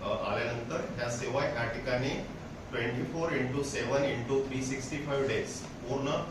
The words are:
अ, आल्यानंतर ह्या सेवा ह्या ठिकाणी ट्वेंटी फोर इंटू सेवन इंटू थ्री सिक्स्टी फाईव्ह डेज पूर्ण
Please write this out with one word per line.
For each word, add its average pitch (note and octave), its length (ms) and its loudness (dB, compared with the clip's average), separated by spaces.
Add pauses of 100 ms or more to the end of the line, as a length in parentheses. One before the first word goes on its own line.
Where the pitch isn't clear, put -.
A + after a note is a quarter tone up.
अ, - 60 -2
आल्यानंतर - 720 0 (160)
ह्या A#2+ 120 0
सेवा B2 320 0
ह्या A#2 240 0
ठिकाणी B2+ 440 0 (640)
ट्वेंटी A#2+ 320 0
फोर E3 280 0
इंटू C3 320 2
सेवन C#3 400 2
इंटू C3 360 2 (100)
थ्री C3 120 0
सिक्स्टी C3 360 -2
फाईव्ह C#3 300 2
डेज G#2+ 300 2
पूर्ण C3 500 -2 (240)